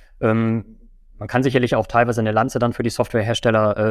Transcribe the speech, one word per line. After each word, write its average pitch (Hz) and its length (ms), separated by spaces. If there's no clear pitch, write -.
Ähm, 113 560
man 107 120
kann 127 140
sicherlich 127 320
auch 113 120
teilweise 120 320
eine 110 140
Lanze 120 260
dann 120 140
für - 100
die 117 60
Softwarehersteller, 110 880